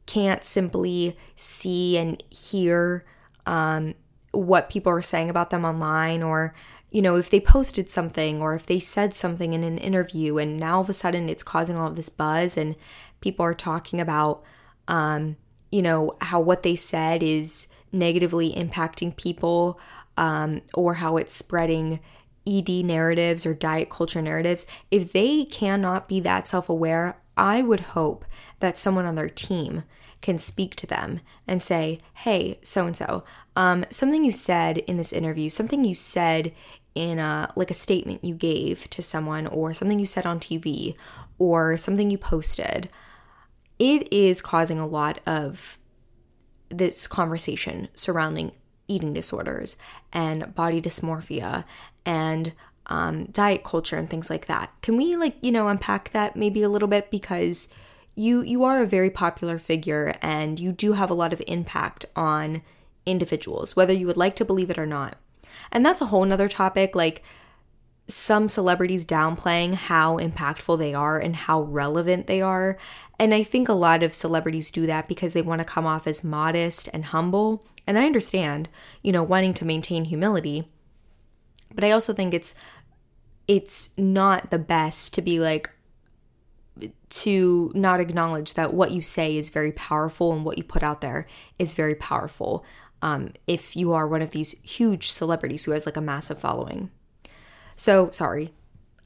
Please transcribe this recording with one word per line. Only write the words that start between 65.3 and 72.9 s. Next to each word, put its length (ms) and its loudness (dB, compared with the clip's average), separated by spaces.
And 140 4
that's 160 4
a 60 0
whole 180 4
nother 240 4
topic, 460 2
like, 280 0
some 380 4
celebrities 560 2
downplaying 720 0
how 420 2
impactful 640 -2
they 160 -2
are 240 0
and 180 -2
how 240 2
relevant 640 0
they 140 0
are. 380 0